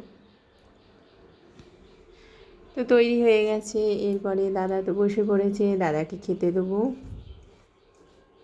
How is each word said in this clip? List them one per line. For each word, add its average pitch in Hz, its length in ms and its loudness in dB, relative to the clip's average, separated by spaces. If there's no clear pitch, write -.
তো 254 80 -2
তৈরি 240 380 4
হয়ে 220 220 6
গেছে, 214 340 -4
এরপরে 196 760 -2
দাদা 190 300 -2
তো 190 120 -2
বসে 202 300 0
পড়েছে, 202 520 0
দাদাকে 160 400 -2
খেতে 175 360 -2
দেবো, 196 400 -2